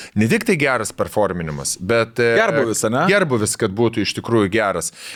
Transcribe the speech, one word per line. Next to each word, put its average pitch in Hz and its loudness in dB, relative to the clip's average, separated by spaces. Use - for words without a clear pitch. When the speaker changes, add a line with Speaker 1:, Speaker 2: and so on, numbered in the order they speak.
Speaker 1:
ne 110 2
tik 220 0
tai 202 4
geras 131 -2
performinimas, 87 -2
bet, 113 0
e, 117 4
Speaker 2:
Gerbūvis, 117 0
ane? 120 2
Speaker 1:
gerbūvis, 147 2
kad 110 0
būtų 110 0
iš - -4
tikrųjų 110 2
geras. 98 0